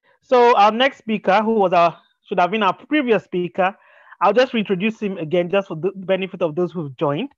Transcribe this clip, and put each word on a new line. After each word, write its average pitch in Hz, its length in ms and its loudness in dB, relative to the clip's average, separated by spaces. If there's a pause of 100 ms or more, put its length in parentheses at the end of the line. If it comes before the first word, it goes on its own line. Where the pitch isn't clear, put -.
(220)
so 240 340 4
our 208 160 4
next 262 260 0
speaker, 208 440 0
who 226 120 -2
was 190 180 2
our, 170 260 2 (300)
should 190 120 -4
have 175 100 2
been 220 120 -2
our 185 120 2
previous 247 500 -2
speaker, 180 520 -4 (440)
I'll 190 120 2
just 254 220 2
reintroduce 214 460 -2
him 196 180 -6
again, 170 320 -2
just 196 180 -2
for 175 80 -10
the 165 180 -4
benefit 190 480 -4
of 156 120 -4
those 170 180 -4
who've 147 240 -10
joined. 156 420 -4